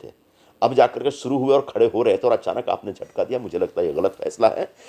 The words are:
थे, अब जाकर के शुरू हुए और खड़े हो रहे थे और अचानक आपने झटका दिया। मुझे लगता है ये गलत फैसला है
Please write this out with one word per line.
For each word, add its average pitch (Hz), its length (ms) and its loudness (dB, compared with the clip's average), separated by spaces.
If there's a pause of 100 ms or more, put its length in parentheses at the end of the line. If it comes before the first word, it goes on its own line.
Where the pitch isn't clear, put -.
थे, - 200 -20 (400)
अब 127 100 2
जाकर 123 300 4
के 139 80 0
शुरू 139 260 -4
हुए 135 180 4
और 131 60 4
खड़े - 240 0
हो 113 180 0
रहे 104 140 4
थे 127 100 0
और 120 40 4
अचानक 107 380 -2
आपने 95 240 -4
झटका - 300 -6
दिया। 123 160 -4
मुझे 90 200 -8
लगता 87 220 -2
है 87 60 0
ये 76 60 -4
गलत 90 180 0
फैसला - 360 -2
है - 260 -2 (160)